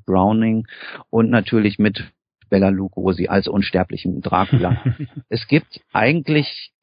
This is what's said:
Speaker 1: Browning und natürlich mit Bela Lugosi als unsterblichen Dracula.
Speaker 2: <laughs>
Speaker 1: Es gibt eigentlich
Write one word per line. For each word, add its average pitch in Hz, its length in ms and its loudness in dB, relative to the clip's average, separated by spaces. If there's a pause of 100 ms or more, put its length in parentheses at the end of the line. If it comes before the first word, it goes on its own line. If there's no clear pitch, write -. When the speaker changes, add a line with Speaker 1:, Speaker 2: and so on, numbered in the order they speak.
Speaker 1:
Browning 110 600 2 (440)
und 113 200 2
natürlich 107 500 2
mit 104 340 -2 (360)
Bela 98 200 4
Lugosi 95 580 -2
als 95 200 0
unsterblichen - 760 -2
Dracula. 98 600 0
Speaker 2:
<laughs> - 460 -6
Speaker 1:
Es - 180 -6
gibt - 340 -2 (120)
eigentlich 147 800 0 (120)